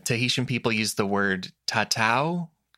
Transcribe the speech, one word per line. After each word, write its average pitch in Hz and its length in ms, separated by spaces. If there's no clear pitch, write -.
Tahitian 120 420
people 117 260
use 107 220
the 104 120
word 98 460
tatau. 143 840